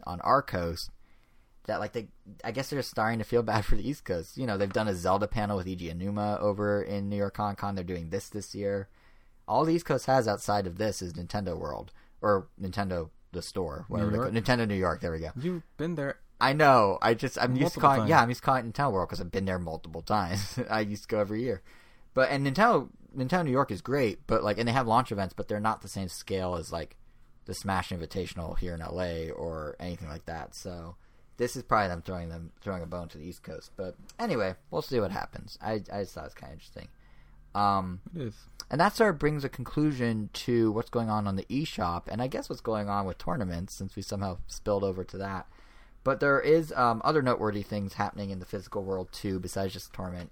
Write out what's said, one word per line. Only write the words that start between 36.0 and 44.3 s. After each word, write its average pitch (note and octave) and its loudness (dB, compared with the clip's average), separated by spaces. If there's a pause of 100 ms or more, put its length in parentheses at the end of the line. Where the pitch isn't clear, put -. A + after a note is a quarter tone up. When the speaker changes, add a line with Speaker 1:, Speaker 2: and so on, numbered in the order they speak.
Speaker 1:
just - -10
thought D2+ -10
it's - -16
kinda C#2 -16
interesting. - -16 (640)
Um, G2 2 (140)
Speaker 2:
It D#3+ -8
is. A2+ -6 (360)
Speaker 1:
and D3 2
that G3+ 4
sort A3 6
of D3 0
brings D3 2
a C3 -2
conclusion B2 0
to A2+ 4
what's A2+ -2
going A#2 0
on G#2+ 2
on G2 0
the G2 -2
eShop, G2 -2
and A2 -4
I C3 0
guess - -6
what's - -8
going G#2+ -2
on G2+ 0
with - -6
tournaments, F2 -4
since F#2+ -10
we G2 -6
somehow G2 -4 (100)